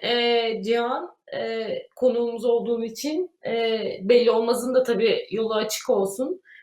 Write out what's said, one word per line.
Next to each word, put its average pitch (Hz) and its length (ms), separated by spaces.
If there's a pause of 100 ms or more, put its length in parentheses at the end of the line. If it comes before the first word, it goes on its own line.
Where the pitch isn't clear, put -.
e, 233 600
Cihan, 240 460 (240)
e, 226 340 (280)
konuğumuz 233 500
olduğun 233 360
için. 302 500 (140)
E, 226 360 (200)
belli 233 300
olmazın 240 440
da 254 80
tabii 226 480
yolu 220 240
açık 220 340
olsun. 233 520 (220)